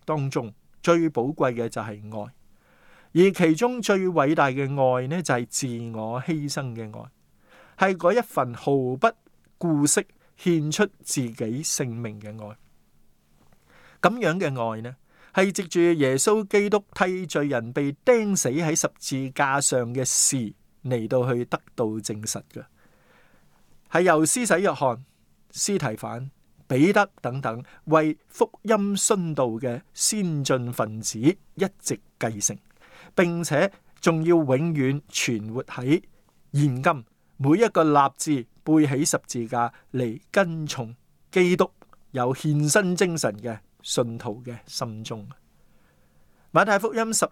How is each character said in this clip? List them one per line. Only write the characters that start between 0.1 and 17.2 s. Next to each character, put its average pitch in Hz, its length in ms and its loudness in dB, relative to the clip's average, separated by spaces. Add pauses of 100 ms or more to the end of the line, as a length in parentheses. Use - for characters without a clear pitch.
中， 120 240 -4 (300)
最 170 280 2
寶 120 160 -2
貴 143 280 0
嘅 117 140 -4
就 113 120 -8
係 104 200 -10 (100)
愛。 110 220 -10 (840)
而 185 160 8
其 165 240 2
中 240 260 0
最 190 280 2
偉 160 260 2
大 147 140 4
嘅 135 140 -2
愛 131 440 0
呢， 170 160 -4
就 156 100 0
係 123 160 0
自 - 180 -6 (300)
我 110 260 -6
犧 147 300 -4
牲 131 220 -6
嘅 110 160 -10 (880)
愛， 190 140 2
係 185 40 -2
嗰 175 220 4
一 - 20 4
份 131 320 -4
毫 143 200 -2 (240)
不 220 120 4 (520)
顧 151 260 2
惜 202 180 2 (380)
獻 156 300 2
出 208 120 2 (200)
自 123 260 -4
己 117 320 -6
性 123 340 -4
命 107 240 -10
嘅 107 100 -14
愛。 107 260 -14 (1400)
噉 208 180 2
樣 185 220 0
嘅 131 300 -2
愛 110 100 -8
呢， 120 160 -14 (360)
係 196 200 2
藉 - 160 -4
住 175 120 0 (200)
耶 131 160 2
穌 214 320 2
基 208 200 2
督 202 140 0 (120)
替 185 300 -2